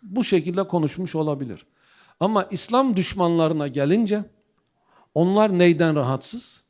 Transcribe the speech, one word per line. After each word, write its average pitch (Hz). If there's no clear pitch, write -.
bu 214
şekilde 180
konuşmuş 170
olabilir. 143
Ama 196
İslam 240
düşmanlarına 165
gelince 190
onlar 190
neyden 165
rahatsız? 135